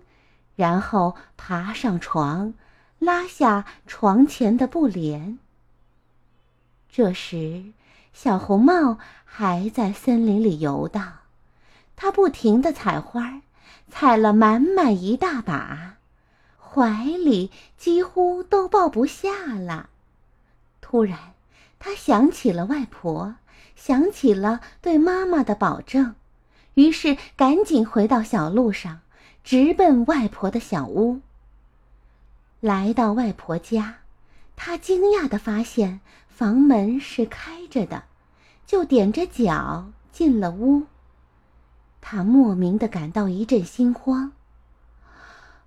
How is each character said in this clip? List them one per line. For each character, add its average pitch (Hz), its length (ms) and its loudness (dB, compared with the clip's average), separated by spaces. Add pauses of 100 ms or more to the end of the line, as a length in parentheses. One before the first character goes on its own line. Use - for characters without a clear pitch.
(540)
然 175 260 0
后 185 360 -2 (200)
爬 185 360 -8
上 208 260 -4
床， 170 560 -4 (460)
拉 349 260 -2
下 214 380 0 (240)
床 214 360 2
前 240 320 0
的 254 120 0
布 320 180 0
帘。 175 540 -6 (1500)
这 208 240 0
时， 170 500 -10 (520)
小 202 240 -2
红 202 240 2
帽 294 340 4 (280)
还 185 440 -4
在 220 240 -4
森 233 340 0
林 214 160 2
里 175 180 0
游 147 280 -4
荡， 190 300 -10 (760)
她 392 160 -6
不 392 160 2
停 240 360 2
地 311 100 0
采 175 260 -6
花 240 280 -8
儿， 269 160 -14 (480)
采 247 260 2
了 220 160 4
满 220 300 4
满 320 360 2
一 185 160 -4
大 285 280 -4
把， 170 540 -10 (600)
怀 226 460 -2
里 277 460 0 (260)
几 349 260 0
乎 359 400 -2
都 381 240 0
抱 370 220 2
不 240 160 -2
下 370 520 -6
了。 175 340 -10 (880)
突 233 240 0
然， 185 300 -8 (440)
她 392 160 -10
想 269 360 4
起 - 200 -2
了 170 140 -2
外 262 220 -6
婆， 175 480 -8 (400)
想 285 360 0
起 262 220 2
了 208 300 -2 (180)
对 339 160 0
妈 359 300 2
妈 339 160 2
的 208 120 -2
保 175 280 -2
证， 262 320 -2 (580)
于 294 180 6
是 294 280 -2 (180)
赶 294 260 4
紧 262 240 0
回 220 220 0
到 240 140 2
小 180 260 -2
路 214 240 0
上， 165 280 -14 (440)
直 269 300 2
奔 277 320 4
外 277 220 0
婆 - 220 -6
的 - 80 -4
小 160 280 -6
屋。 220 340 0 (1400)
来 202 340 0
到 220 180 0
外 220 220 -2
婆 - 240 -8
家， 220 400 -6 (580)
她 339 220 -10
惊 370 320 0
讶 392 180 0
地 208 100 -4
发 214 240 -4
现 196 380 -4 (280)
房 214 280 -2
门 254 440 4
是 - 240 -6
开 330 440 -12
着 208 180 -4
的， - 160 -12 (640)
就 370 180 0
踮 220 260 4
着 320 160 -4
脚 165 600 -4 (260)
进 277 260 2
了 185 120 -2
屋。 262 320 0 (1200)
她 202 200 -8
莫 226 320 6
名 180 240 0
地 220 100 -2
感 165 220 -8
到 202 180 -2
一 190 180 -4
阵 220 180 2
心 247 300 0
慌。 262 380 -6 (1300)